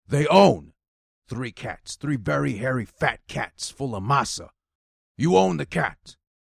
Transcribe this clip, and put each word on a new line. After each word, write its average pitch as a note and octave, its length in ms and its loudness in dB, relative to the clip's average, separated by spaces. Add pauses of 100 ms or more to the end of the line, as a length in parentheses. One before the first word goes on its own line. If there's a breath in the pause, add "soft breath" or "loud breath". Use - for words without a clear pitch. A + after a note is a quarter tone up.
they C#3+ 200 2
own F#3 480 4 (540)
three A#2 240 -8
cats, - 440 -12
three C#3+ 200 -2
very C#3+ 400 -2
hairy B2 280 -2
fat - 420 -4
cats - 440 -10
full C3+ 240 -8
of F#2+ 80 -6
masa. A#2 460 -2 (680)
You F3 180 4
own F#3 200 4
the C#3+ 100 -6
cat. - 500 -6 (400)